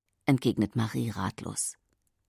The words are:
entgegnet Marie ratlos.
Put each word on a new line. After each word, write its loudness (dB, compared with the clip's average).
entgegnet 2
Marie 0
ratlos. -6